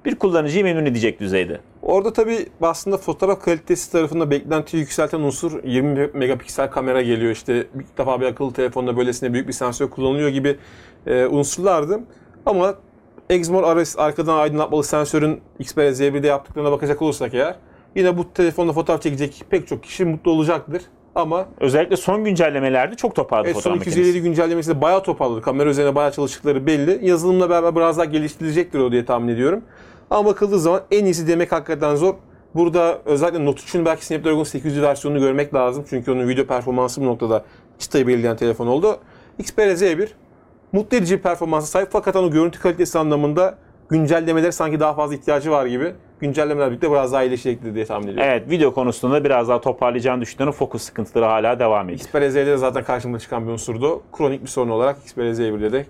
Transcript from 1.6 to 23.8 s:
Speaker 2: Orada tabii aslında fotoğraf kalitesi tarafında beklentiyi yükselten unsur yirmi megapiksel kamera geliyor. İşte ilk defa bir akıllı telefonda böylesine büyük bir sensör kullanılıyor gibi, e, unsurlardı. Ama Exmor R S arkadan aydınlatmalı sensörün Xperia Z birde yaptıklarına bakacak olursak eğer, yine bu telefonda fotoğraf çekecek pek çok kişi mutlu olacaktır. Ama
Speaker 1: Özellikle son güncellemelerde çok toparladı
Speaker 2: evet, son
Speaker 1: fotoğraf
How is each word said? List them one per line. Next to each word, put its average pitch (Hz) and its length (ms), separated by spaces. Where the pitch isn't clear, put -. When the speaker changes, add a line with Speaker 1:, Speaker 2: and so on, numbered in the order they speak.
Speaker 2:
Orada 196 300
tabii 226 340
aslında 165 340
fotoğraf 190 440
kalitesi 170 520
tarafında 160 380
beklentiyi 151 500
yükselten 156 400
unsur 151 440
yirmi 139 500
megapiksel 135 560
kamera 131 320
geliyor. 117 300
İşte 120 420
ilk - 240
defa 127 220
bir 127 60
akıllı 127 260
telefonda 123 440
böylesine 123 360
büyük 123 160
bir 127 40
sensör 127 380
kullanılıyor 139 380
gibi, 139 280
e, 127 200
unsurlardı. 160 720
Ama 196 280
Exmor 170 460
R 170 80
S - 180
arkadan 156 340
aydınlatmalı 151 480
sensörün 151 560
Xperia 143 340
Z 127 80
birde 143 260
yaptıklarına 143 460
bakacak 147 300
olursak 131 320
eğer, 147 200
yine 180 240
bu 170 140
telefonda 170 400
fotoğraf 160 300
çekecek 143 480
pek - 180
çok 131 140
kişi - 220
mutlu 165 260
olacaktır. 156 520
Ama 170 320
Speaker 1:
Özellikle 156 360
son 208 280
güncellemelerde 143 720
çok - 200
toparladı 123 340
Speaker 2:
evet, 175 80
son 202 40
Speaker 1:
fotoğraf 180 260